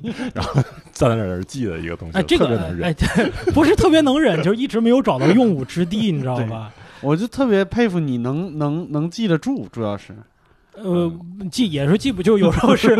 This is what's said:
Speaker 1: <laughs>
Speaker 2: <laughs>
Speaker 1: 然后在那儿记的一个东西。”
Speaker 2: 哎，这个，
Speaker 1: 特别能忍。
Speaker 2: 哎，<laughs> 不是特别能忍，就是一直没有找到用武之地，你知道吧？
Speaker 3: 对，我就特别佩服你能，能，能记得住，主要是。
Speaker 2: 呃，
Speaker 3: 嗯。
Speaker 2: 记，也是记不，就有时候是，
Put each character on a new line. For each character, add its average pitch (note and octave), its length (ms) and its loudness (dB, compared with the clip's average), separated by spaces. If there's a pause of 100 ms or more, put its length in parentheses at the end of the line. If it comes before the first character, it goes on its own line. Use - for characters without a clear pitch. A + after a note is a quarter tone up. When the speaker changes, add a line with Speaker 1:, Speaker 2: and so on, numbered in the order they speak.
Speaker 1:
<laughs> A3+ 160 -8
Speaker 2:
<laughs> B3+ 160 -8
Speaker 1:
然 F2 100 -6
后 - 180 0 (300)
在 C#3 160 0
那 A#2 80 2
儿 F#2+ 280 -4
记 B2+ 220 -8
的 E2+ 140 -6
一 E2 80 -8
个 E2+ 80 -6
东 E2 160 -14
西。” F3+ 60 -4
Speaker 2:
哎， F#3 60 0
这 D#4+ 140 0
个， D#3 80 2
Speaker 1:
特 C3 40 -2
别 A2+ 80 0
能 F2+ 180 -6
忍。 E2+ 120 -2
Speaker 2:
哎， A3+ 440 0 (140)
<laughs> F4+ 80 0
不 D#4 100 4
是 E4+ 120 4
特 G4 160 4
别 D#4+ 100 6
能 C#4 180 2
忍， F#3 220 2
就 E3+ 100 0
是 A3 80 -2
一 C4+ 80 -2
直 A3+ 140 -2
没 A3+ 80 4
有 B3+ 120 4
找 D3 180 0
到 C3+ 80 2
用 A3 260 6
武 C3+ 100 -2
之 E3+ 220 -4
地， G#3 260 -2
你 D3 80 -2
知 C3 60 -4
道 B2+ 120 -2 (100)
吧？ A2+ 260 -10 (260)
Speaker 3:
对， C3 80 -4
我 D3+ 80 4
就 G#3+ 120 -4
特 C4 180 -2
别 G3 180 2
佩 A3 240 0
服 F3 120 -2
你 C3+ 180 -2
能， D3 400 -4
能， D3+ 340 -4
能 D3+ 160 -2
记 A3 200 -4
得 E3 100 2
住， F#3 340 -4
主 A#2 120 -6
要 G2+ 120 -2
是。 G2 200 -16 (600)
Speaker 2:
呃， F3 360 -2 (300)
Speaker 3:
嗯。 F#3 80 -8
Speaker 2:
记， A3+ 200 -2
也 C#3 180 -2
是 F#3+ 100 4
记 C4+ 140 -2
不， F#3 120 -6
就 G#3 140 4
有 F#3+ 140 4
时 - 80 0
候 A3+ 160 4
是， A3+ 240 4